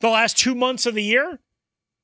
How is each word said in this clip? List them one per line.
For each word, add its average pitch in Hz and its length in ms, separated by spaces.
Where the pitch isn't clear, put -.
the 226 80
last 220 280
two 254 160
months 254 320
of 240 100
the 214 80
year. 262 360